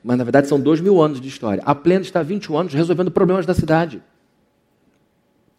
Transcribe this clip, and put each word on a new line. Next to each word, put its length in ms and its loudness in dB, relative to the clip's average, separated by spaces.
mas 160 -2
na 60 -4
verdade 240 2
são 100 2
dois 220 2
mil 200 4
anos 200 0
de 80 -14
história. 360 -4
A 80 0
Plena 300 2
está 160 -6
há 60 0
vinte 220 -6
e 60 -8
um 60 0
anos 160 -4
resolvendo 380 0
problemas 340 2
da 80 0
cidade. 480 0